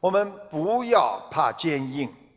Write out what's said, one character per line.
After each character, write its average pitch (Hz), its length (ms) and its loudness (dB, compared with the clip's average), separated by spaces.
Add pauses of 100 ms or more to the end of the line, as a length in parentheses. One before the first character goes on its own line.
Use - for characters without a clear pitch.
我 185 100 2
们 202 220 0 (180)
不 202 340 -2
要 160 460 2
怕 135 220 2
坚 139 400 -4
硬 139 200 -4 (240)